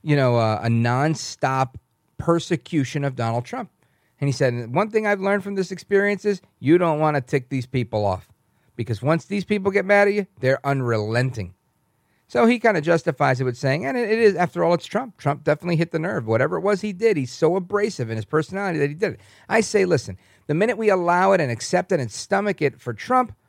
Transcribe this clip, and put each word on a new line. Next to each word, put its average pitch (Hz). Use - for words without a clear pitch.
you 147
know, 127
a, 110
a -
nonstop 131
persecution 160
of 139
Donald 120
Trump." 240
And 143
he 139
said, 120
"One 208
thing 220
I've 202
learned 196
from 202
this 190
experience 202
is 202
you 147
don't 165
wanna 151
tick 127
these 131
people 110
off, 92
because 110
once 156
these 196
people 202
get 196
mad 202
at 202
you, 202
they're 131
unrelenting." 117
So 240
he 240
kinda 214
justifies 147
it 135
with 123
saying, 139
and 262
it, 220
it 220
is, 214
after 170
all, 170
it's -
Trump. 233
Trump 143
definitely 160
hit 165
the 165
nerve. 156
Whatever 127
it 165
was 196
he 214
did, 190
he's 127
so 165
abrasive 196
in 113
his 110
personality 185
that 143
he 147
did 180
it. -
I 226
say, 202
listen, 139
the 147
minute 208
we 220
allow 185
it 185
and 131
accept 180
it 170
and 117
stomach 202
it 143
for 117
Trump, 247